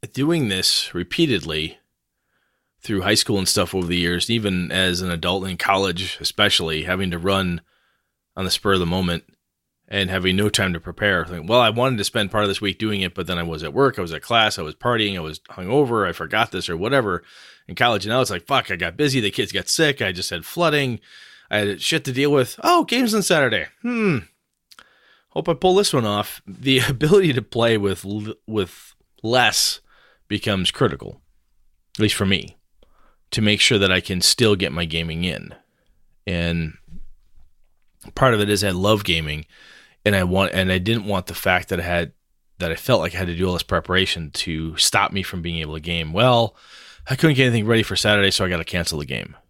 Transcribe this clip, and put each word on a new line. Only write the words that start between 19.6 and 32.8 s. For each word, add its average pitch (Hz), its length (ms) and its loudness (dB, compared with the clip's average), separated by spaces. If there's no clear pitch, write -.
sick, 151 320 0
I 95 100 -2
just 87 160 -8
had 85 160 -8
flooding, 147 560 -2
I 104 100 0
had 101 200 -2
shit - 240 -2
to 135 80 -4
deal 139 180 2
with. 135 320 2
Oh, 339 220 4
games 233 300 0
on 208 80 2
Saturday. 123 420 2
Hmm. 220 380 0
Hope 175 180 -4
I 170 60 2
pull 180 200 2
this 202 200 2
one 123 100 2
off. 104 420 -2
The 127 340 2
<laughs> 110 80 0
ability 151 440 4
to 120 80 0
play 113 380 2
with 98 260 -2
l-, 104 300 -6
with - 480 -4
less 117 580 2
becomes 98 420 0
critical, 67 520 -2
at - 60 -4
least 107 140 4
for 101 120 0
me, 95 320 0